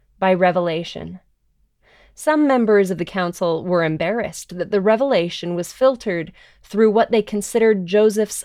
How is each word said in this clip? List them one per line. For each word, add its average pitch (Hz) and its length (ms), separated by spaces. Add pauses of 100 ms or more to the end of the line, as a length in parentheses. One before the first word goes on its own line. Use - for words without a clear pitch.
(200)
by 190 120
revelation. 175 880 (960)
Some 302 320
members 214 460
of 170 80
the 170 60
council 175 600
were 175 180
embarrassed 165 760
that 170 100
the 202 120
revelation 196 720
was 175 180
filtered 202 580 (300)
through 220 300
what 220 180
they 214 140
considered 214 640
Joseph's 208 580